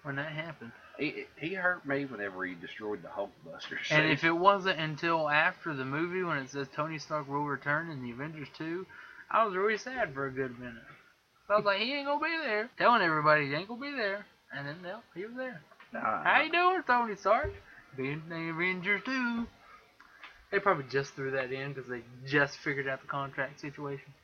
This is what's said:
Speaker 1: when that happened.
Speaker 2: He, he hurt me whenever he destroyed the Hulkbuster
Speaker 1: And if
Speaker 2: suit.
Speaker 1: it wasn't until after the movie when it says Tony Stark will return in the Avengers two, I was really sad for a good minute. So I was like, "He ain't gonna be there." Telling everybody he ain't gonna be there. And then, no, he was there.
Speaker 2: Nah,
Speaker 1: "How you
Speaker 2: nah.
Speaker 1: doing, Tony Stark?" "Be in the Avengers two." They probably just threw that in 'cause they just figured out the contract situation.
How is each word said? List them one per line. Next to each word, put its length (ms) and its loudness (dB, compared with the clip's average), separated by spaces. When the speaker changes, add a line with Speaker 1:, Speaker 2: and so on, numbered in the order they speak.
Speaker 1:
when 120 -6
that 160 -6
happened. 400 -10
Speaker 2:
He, 280 -4
he 160 -4
hurt 320 0
me 200 0
whenever 400 -4
he 100 -6
destroyed 480 -6
the 60 -12
Hulkbuster 680 -8
Speaker 1:
And 200 6
if 100 2
Speaker 2:
suit. 60 4
Speaker 1:
it 100 4
wasn't 420 4
until 500 0
after 460 2
the 100 -2
movie 380 -2
when 140 0
it 120 -6
says 260 -6
Tony 220 -2
Stark 320 -4
will 160 0
return 460 0
in 100 -6
the 100 -6
Avengers 360 -8
two, 280 -6
I 160 4
was 100 -2
really 220 2
sad 360 -4
for 140 -4
a 40 -4
good 280 -4
minute. 220 -12
So 80 2
I 20 6
was 80 2
like, 140 2
"He 140 -2
ain't 140 -4
gonna 160 0
be 220 0
there." 320 0
Telling 240 6
everybody 460 6
he 60 -2
ain't 140 -2
gonna 140 -8
be 100 -6
there. 340 -2
And 100 -8
then, 160 -8
no, 180 -10
he 120 -8
was 100 -12
there. 260 -8
Speaker 2:
Nah, 320 0
Speaker 1:
"How 180 8
you 100 2
Speaker 2:
nah. 200 6
Speaker 1:
doing, 160 0
Tony 300 4
Stark?" 340 4
"Be 140 -2
in 180 -6
the 200 -6
Avengers 560 0
two." 400 0
They 80 4
probably 300 2
just 260 0
threw 160 -4
that 200 -2
in 240 -4
'cause 140 -10
they 120 -4
just 340 2
figured 280 -2
out 140 -4
the 60 -20
contract 520 -4
situation. 540 -8